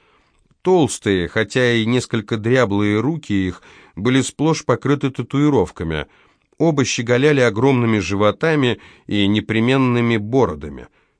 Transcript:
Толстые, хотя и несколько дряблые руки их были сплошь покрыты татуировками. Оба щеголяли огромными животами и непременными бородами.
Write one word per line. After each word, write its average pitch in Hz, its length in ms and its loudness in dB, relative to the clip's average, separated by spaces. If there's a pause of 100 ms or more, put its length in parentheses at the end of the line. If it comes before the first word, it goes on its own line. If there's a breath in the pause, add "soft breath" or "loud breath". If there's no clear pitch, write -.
(640 soft breath)
Толстые, 110 640 0
хотя 120 460 0
и 113 140 0
несколько 117 500 -2
дряблые 104 640 0
руки 151 320 -4
их 95 300 -2 (340 loud breath)
были 127 240 0
сплошь 156 440 -2
покрыты 139 460 -2
татуировками. 120 960 -2 (520 soft breath)
Оба 156 260 2
щеголяли 127 560 0
огромными 117 580 2
животами 107 800 0 (280 loud breath)
и 101 200 0
непременными 117 920 0
бородами. 92 720 -4 (320)